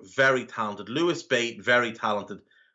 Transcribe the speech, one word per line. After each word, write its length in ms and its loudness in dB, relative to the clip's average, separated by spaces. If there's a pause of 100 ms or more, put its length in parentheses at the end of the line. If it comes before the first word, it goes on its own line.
very 440 2
talented. 440 -8
Lewis 340 -2
Bate, 400 -2
very 300 4
talented. 460 -6 (360)